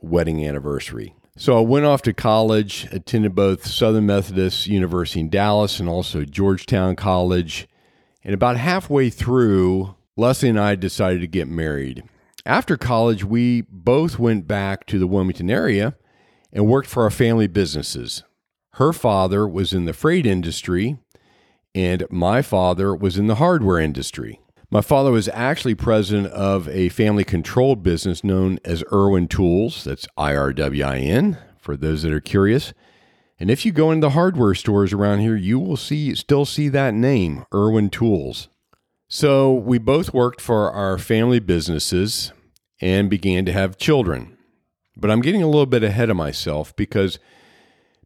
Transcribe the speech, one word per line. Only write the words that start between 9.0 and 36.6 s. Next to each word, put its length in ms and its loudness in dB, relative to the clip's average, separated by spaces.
through, 840 2
Leslie 320 2
and 100 2
I 160 2
decided 460 -2
to 80 -6
get 180 -4
married. 560 -6
After 320 -2
college, 460 0
we 380 0
both 480 0
went 300 0
back 380 -4
to 120 -2
the 80 2
Wilmington 440 -2
area 440 0
and 160 0
worked 220 2
for 160 0
our 60 4
family 360 2
businesses. 760 -4
Her 200 2
father 540 0
was 260 -4
in 120 -2
the 80 -4
freight 340 0
industry, 720 -2
and 380 -2
my 320 0
father 540 0
was 200 -2
in 120 0
the 80 2
hardware 420 2
industry. 640 -4
My 120 2
father 320 2
was 160 2
actually 480 -2
president 560 0
of 360 -2
a 200 0
family-controlled 960 0
business 400 -2
known 400 0
as 180 -4
Irwin 360 2
Tools. 560 0
That's 320 -10
I 180 0
R 180 0
W 300 -2
I 160 -2
N, 400 0
for 160 -8
those 260 -4
that 100 -2
are 80 -2
curious. 540 0
And 120 -2
if 160 0
you 40 2
go 220 2
into 140 2
the 40 2
hardware 440 2
stores 400 0
around 260 2
here, 160 0
you 220 0
will 180 -2
see, 380 -4
still 320 0
see 240 -4